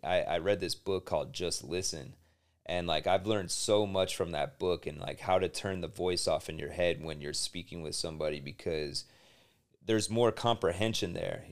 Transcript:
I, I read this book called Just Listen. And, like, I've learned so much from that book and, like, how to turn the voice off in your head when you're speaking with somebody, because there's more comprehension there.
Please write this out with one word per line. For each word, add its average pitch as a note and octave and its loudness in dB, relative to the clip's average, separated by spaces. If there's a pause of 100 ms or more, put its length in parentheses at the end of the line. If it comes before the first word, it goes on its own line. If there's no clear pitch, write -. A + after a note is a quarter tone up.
I, F2 2
I E2+ 0
read F#2+ 2
this F2 -2
book F#2+ -2
called C#2+ 0
Just E2+ -4
Listen. D2+ -4 (500)
And, F2 0
like, D#2 2
I've G2 4
learned G#2 0
so G#2 4
much F#2+ 0
from F2 -2
that D2 -2
book F2+ 0
and, D2 -8
like, - -8
how F#2 4
to F#2 2
turn F#2+ -4
the E2 -4
voice F2+ 0
off D#2+ 0
in D#2 -8
your D2 -6
head E2+ 2
when D#2 -6
you're D2 -6
speaking E2+ -6
with D2 -6
somebody, D#2 -2
because D2 -4 (800)
there's G#2+ 4
more A2+ 6
comprehension G#2 2
there. - -4